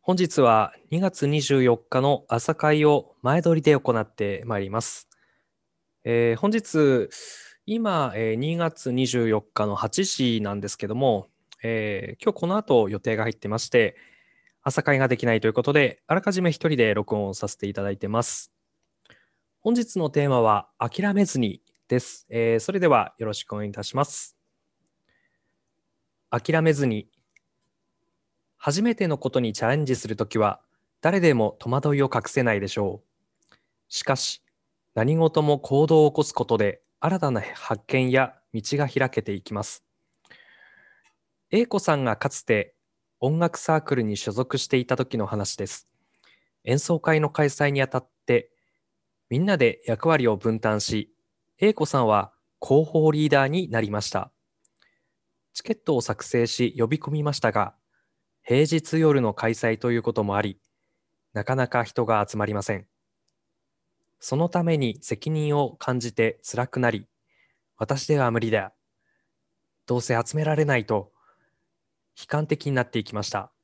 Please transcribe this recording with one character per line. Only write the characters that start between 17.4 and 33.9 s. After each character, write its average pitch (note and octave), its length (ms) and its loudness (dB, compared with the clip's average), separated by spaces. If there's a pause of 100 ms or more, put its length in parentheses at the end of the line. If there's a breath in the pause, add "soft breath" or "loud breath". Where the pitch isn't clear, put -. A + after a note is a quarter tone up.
せ - 100 -8
て G2+ 120 -6
い G2+ 40 -6
た G2 120 -6
だ G2+ 80 -4
い G2 60 -8
て G2+ 100 -8
ま A#2 160 0
す。 - 280 -6 (1080 soft breath)
本 A3+ 140 0
日 A#3+ 200 -2
の D#3+ 160 0
テ D3 140 2
ー C#3+ 40 2
マ B2+ 140 4
は、 G#2+ 260 2 (120)
諦 F#3+ 340 -2
め G3+ 100 4
ず - 140 -4
に A2 240 -2 (260)
で B2 120 2
す。 - 300 -12
え A#2 260 0
ー、 A2+ 40 2
そ - 120 -6
れ G3 80 -2
で F3+ 60 2
は A#2+ 320 4
よ A2+ 80 -6
ろ G#2+ 80 -6
し - 100 -10
く - 80 -12
お G#2 40 -8
願 G#2 100 -6
い - 20 -6
い G2+ 40 -10
た G#2 100 -10
し - 140 -8
ま C#3+ 100 0
す。 - 280 -10 (2000)
諦 D#3+ 320 0
め D#3+ 100 4
ず C#3 140 0
に。 G#2+ 240 -4 (1500)
初 D3 240 -2
め A#3 140 0
て G3 140 -2
の D3 100 -2
こ - 100 -6
と B2+ 120 0
に A2+ 120 -2
チ - 100 -6
ャ A2+ 60 2
レ C3+ 80 2
ン D3+ 80 0
ジ C3 100 0
す A2 140 -8
る A2 80 -6
と A2 80 -2
き G#2+ 140 -4
は、 G#2 240 0 (400)
誰 F#3 180 2
で E3 140 6
も A2 240 0
戸 - 100 -10
惑 C#3+ 260 0
い C#3 80 2
を C3+ 100 0
隠 A2+ 140 0
せ C3 180 0
な A2+ 100 2
い G2+ 60 0
で G2 80 -6
し - 100 -6
ょ G2+ 240 -4 (480)
う。 - 60 -20 (320 soft breath)
し - 160 -8